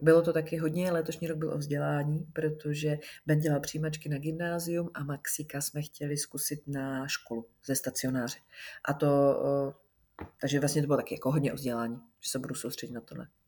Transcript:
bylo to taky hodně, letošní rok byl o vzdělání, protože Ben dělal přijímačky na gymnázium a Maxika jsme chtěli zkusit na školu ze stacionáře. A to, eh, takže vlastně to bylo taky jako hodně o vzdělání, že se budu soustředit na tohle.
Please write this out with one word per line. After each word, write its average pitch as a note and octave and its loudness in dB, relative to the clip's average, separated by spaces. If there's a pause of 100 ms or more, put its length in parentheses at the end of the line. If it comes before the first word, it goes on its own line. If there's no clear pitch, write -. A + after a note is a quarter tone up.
bylo D#3+ 10
to E3 2
taky D#3+ 0
hodně, E3 0
letošní E3 -2
rok D#3+ -4
byl D#3 -2
o - -2
vzdělání, D3 0
protože D3+ -2 (280)
Ben D3+ 6
dělal D3 4
přijímačky D#3 -4
na C#3+ 0
gymnázium E3+ -2
a D3 -8
Maxika C#3+ -6
jsme D3 -4
chtěli D3 -4
zkusit - -6
na C3+ -4
školu - -6 (200)
ze C3+ 0
stacionáře. B2+ -2 (480)
A C#3+ 0
to, C#3+ 6 (260)
eh, - -16 (160)
takže C#3 2
vlastně D3 2
to C#3+ 2
bylo C#3+ 4
taky - -4
jako C3 0
hodně C#3 2
o - -4
vzdělání, A#2 -2 (220)
že - -8
se B2+ -2
budu B2+ -6
soustředit B2 -8
na A#2 -8
tohle. - -12 (200)